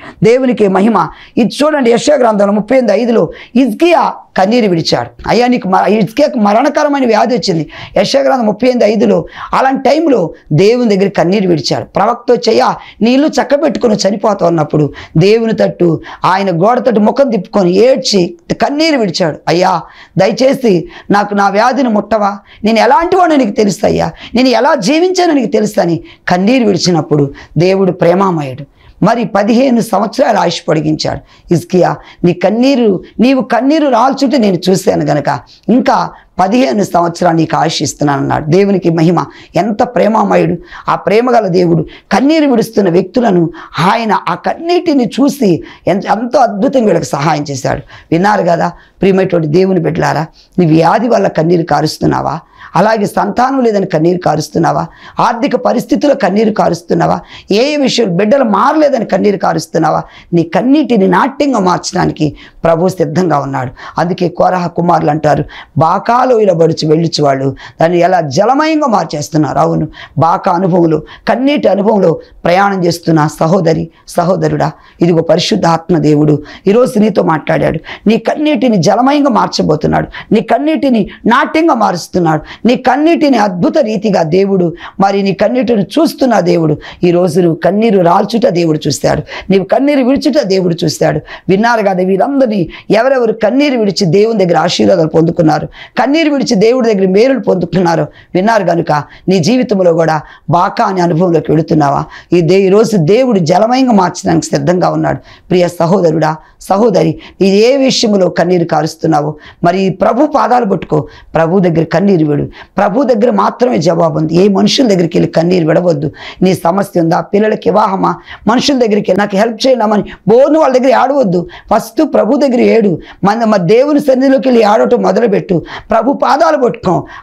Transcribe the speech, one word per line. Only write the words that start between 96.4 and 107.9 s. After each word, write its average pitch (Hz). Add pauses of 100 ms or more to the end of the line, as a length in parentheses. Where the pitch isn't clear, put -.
దేవుడి 226
దగ్గర 190
మేలులు 226
పొందుకున్నారు, 170 (280)
విన్నారు 208
కనుక 170 (380)
నీ 190
జీవితంలో 190
కూడా 160 (280)
బాకా 196
అనే 190
అనుభవంలోకి 165
వెళుతున్నావా? 151 (280)
ఈ 175
దే-, 175
ఈ 190
రోజు 208
దేవుడు 202
జలమయంగా 220
మార్చడానికి 180
సిద్ధంగా 165
ఉన్నాడు. 151 (320)
ప్రియ 180
సహోదరుడా, 165 (260)
సహోదరి, 180 (220)
నీ 190
ఏ 220
విషయంలో 208